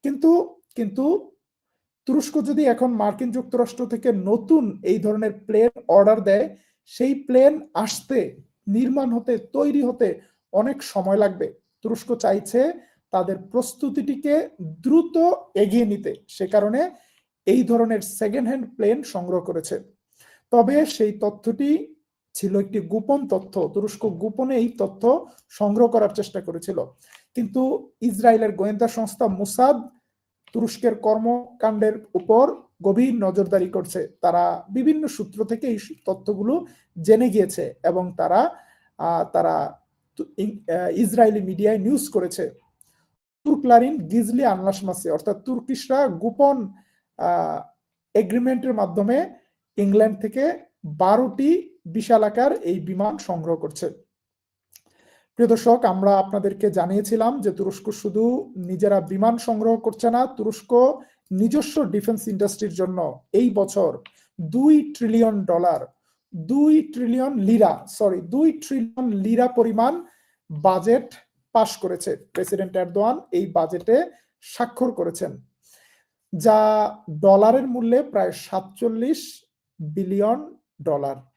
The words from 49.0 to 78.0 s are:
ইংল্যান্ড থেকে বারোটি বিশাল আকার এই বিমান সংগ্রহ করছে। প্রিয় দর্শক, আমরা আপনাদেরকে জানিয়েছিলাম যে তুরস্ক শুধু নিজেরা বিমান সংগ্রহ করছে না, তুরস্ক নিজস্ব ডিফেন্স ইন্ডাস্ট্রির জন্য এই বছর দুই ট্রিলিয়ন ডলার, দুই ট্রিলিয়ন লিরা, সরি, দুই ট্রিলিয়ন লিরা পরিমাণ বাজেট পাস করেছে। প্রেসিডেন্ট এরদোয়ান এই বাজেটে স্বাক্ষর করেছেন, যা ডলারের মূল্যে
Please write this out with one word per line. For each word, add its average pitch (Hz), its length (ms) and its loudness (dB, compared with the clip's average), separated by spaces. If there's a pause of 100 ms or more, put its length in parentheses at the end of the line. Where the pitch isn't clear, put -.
ইংল্যান্ড 208 440 2
থেকে 262 380 -4 (260)
বারোটি 240 1000 0
বিশাল 220 400 2
আকার 240 280 2
এই 175 280 -4
বিমান 190 380 -4
সংগ্রহ 165 380 -4
করছে। 156 340 -8 (1400)
প্রিয় 233 140 4
দর্শক, 233 360 4
আমরা 196 340 4
আপনাদেরকে 196 520 -2
জানিয়েছিলাম 208 720 0
যে 196 120 -2
তুরস্ক 196 380 -8
শুধু 220 640 -2
নিজেরা 185 440 0
বিমান 196 380 0
সংগ্রহ 226 380 0
করছে 226 340 -2
না, 247 160 2
তুরস্ক 240 720 0 (300)
নিজস্ব 277 540 0
ডিফেন্স 208 440 -2
ইন্ডাস্ট্রির 202 440 -2
জন্য 180 600 -4
এই 240 180 4
বছর 196 480 0 (420)
দুই 294 560 4
ট্রিলিয়ন 220 480 2
ডলার, 175 420 0 (500)
দুই 294 460 4
ট্রিলিয়ন 254 560 -2
লিরা, 202 500 4
সরি, 190 320 0
দুই 262 320 0
ট্রিলিয়ন 254 560 -6
লিরা 226 400 4
পরিমাণ 247 560 0 (460)
বাজেট 185 640 2 (380)
পাস 220 240 2
করেছে। 180 400 -6
প্রেসিডেন্ট 190 600 -6
এরদোয়ান 202 440 -2 (120)
এই 185 140 -2
বাজেটে 175 640 0 (300)
স্বাক্ষর 240 520 -4
করেছেন, 170 480 -8 (960)
যা 214 220 4 (520)
ডলারের 202 560 4
মূল্যে 240 360 0